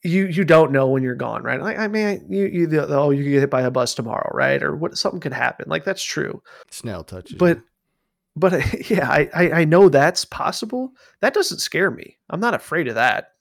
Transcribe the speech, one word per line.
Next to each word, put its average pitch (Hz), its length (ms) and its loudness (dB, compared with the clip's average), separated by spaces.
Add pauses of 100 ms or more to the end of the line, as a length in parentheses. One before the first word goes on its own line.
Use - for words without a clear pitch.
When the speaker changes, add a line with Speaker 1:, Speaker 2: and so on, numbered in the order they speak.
Speaker 1:
you, 185 220 2
you 185 180 -2
don't 160 280 6
know 135 160 2
when 131 160 0
you're 127 120 -4
gone, 113 280 -8
right? 127 180 -2
Like, 196 160 -6
I 214 100 -4
mean, 208 420 -2
you, 196 180 -2
you, 170 200 0
the, 156 200 0
the, 143 100 0
"Oh, 143 140 2
you 139 120 0
could 143 60 -2
get 139 120 4
hit 139 100 0
by 127 100 0
a 127 100 0
bus 127 220 -2
tomorrow," - 400 -6
right? 135 300 0
Or 147 120 -2
what, 156 220 -6
something - 220 -4
could 139 140 -8
happen. 123 360 -4
Like, 160 140 -4
that's 190 200 -6
true. - 380 -8 (300)
Speaker 2:
Snail 98 320 -10
touches - 340 -16
Speaker 1:
But, 175 200 4
Speaker 2:
you. - 60 -20 (720)
Speaker 1:
but 170 540 0
<laughs> - 0 -
yeah, 202 200 0
I, 147 260 2
I, 170 160 2 (100)
I 160 40 4
know 175 240 8
that's 143 360 2
possible. - 680 -6 (260)
That 226 160 0
doesn't 370 240 -2
scare 170 320 -2
me. - 260 -16 (140)
I'm 165 80 -6
not 233 160 -2
afraid 160 320 -4
of 113 80 -6
that. 113 460 0